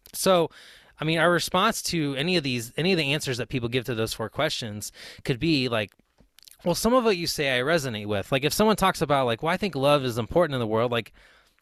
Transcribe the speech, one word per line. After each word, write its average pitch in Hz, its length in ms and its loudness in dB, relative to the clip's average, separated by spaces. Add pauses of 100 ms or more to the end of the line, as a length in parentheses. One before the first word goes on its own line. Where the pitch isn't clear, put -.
(140)
So, 180 360 2 (520)
I - 20 -6
mean, 160 160 0
our 165 120 4
response 185 520 0
to 147 320 -2
any 170 220 0
of 156 60 0
these, 123 340 -4
any 175 160 2
of 175 40 2
the 143 140 0
answers 139 260 -2
that 117 120 -6
people 120 180 -4
give 120 180 -2
to 127 100 -4
those 110 180 -2
four 110 160 -6
questions 120 640 -4 (320)
could 123 140 -2
be 143 280 2
like, 110 240 -2 (720)
"Well, 170 120 0
some 226 180 2
of 254 100 4
what 214 140 2
you 165 100 -4
say 135 320 0
I - 20 0
resonate 131 440 0
with." 104 260 -2
Like, 135 140 0
if 151 80 0
someone 214 240 4
talks 185 240 0
about, 139 240 2
like, 117 180 -2
"Well, 165 100 0
I 185 40 -2
think 180 180 -4
love 139 300 4
is 117 120 -2
important 147 360 0
in 127 80 -2
the 113 60 -2
world," 113 240 0
like, 117 200 -4 (500)